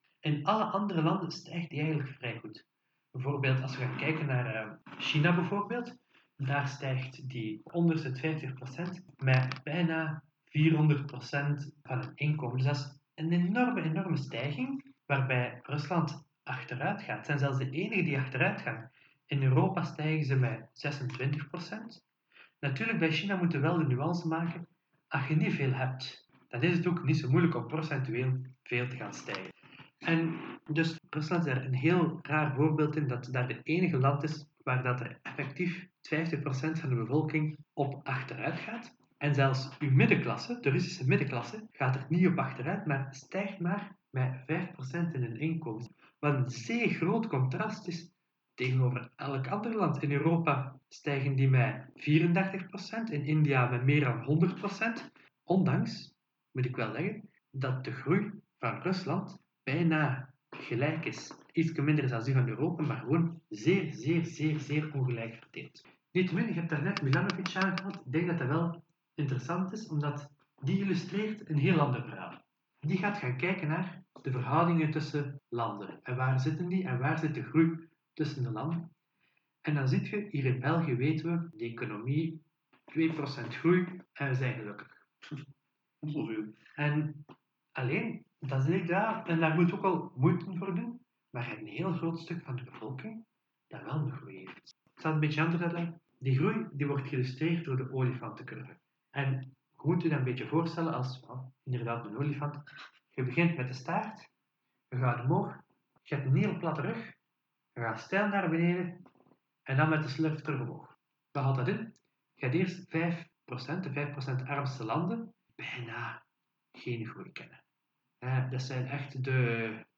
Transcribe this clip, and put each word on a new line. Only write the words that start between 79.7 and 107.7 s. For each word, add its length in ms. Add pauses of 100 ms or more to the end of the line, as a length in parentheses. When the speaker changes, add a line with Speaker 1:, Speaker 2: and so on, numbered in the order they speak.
Speaker 1:
dan 140
zit 200
je, 220
hier 140
in 160
België 340
weten 380
we, 240
de 80
economie, 800 (420)
twee 280
procent 420
groei 320 (260)
en 160
we 60
zijn 200
gelukkig. 500 (960)
Speaker 2:
Zoveel. 540 (200)
Speaker 1:
En 500 (480)
alleen, 520 (240)
dan 140
zit 120
ik 120
daar, 400
en 140
daar 140
moet 180
ook 120
al 300
moeite 420
voor 180
doen, 260 (300)
maar 120
je 60
hebt 120
een 60
heel 260
groot 260
stuk 260
van 120
de 80
bevolking 600 (420)
dat 160
wel 120
een 180
groei 240
heeft. 420 (160)
Ik 60
zal 120
het 100
een 60
beetje 140
anders 200
uitleggen. 380 (180)
Die 180
groei, 360
die 140
wordt 220
geïllustreerd 560
door 120
de 160
olifantencurve. 840 (320)
En 300 (300)
je 160
moet 160
je 60
dat 100
een 60
beetje 240
voorstellen 460
als, 340
ja, 220 (140)
inderdaad 420
een 100
olifant. 460 (480)
Je 140
begint 320
met 120
de 60
staart, 560 (580)
je 80
gaat 280
omhoog, 320 (460)
je 120
hebt 120
een 100
heel 220
platte 220
rug, 340 (580)